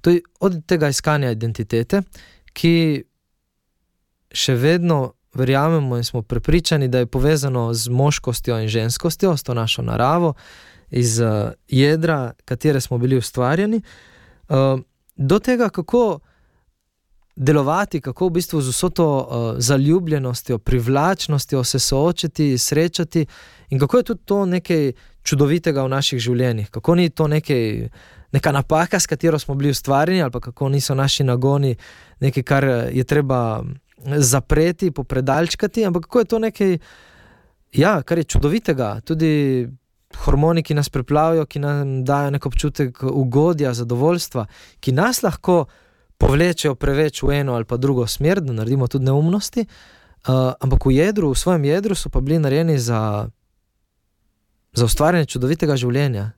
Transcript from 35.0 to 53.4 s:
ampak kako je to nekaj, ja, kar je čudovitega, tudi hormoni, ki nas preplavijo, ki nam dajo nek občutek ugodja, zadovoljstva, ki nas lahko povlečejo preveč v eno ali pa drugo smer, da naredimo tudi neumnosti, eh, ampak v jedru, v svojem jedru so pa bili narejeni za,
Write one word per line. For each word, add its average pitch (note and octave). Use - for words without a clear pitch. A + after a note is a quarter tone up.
ampak F3
kako -
je G#3+
to A3+
nekaj, G3+
ja, E3+
kar E3+
je E3
čudovitega, C3+
tudi D3
hormoni, D#3
ki D3+
nas D3
preplavijo, D3+
ki -
nam C#3+
dajo C#3+
nek C#3+
občutek C3+
ugodja, C3+
zadovoljstva, B2
ki C3+
nas G#3
lahko F3
povlečejo D3+
preveč C#3+
v C#3+
eno C3+
ali A2+
pa A#2+
drugo B2+
smer, E3+
da C3
naredimo A#2+
tudi C3
neumnosti, E3
eh, -
ampak C3
v C3+
jedru, E3+
v B2
svojem F3
jedru F#3+
so -
pa -
bili D3+
narejeni D3+
za, A2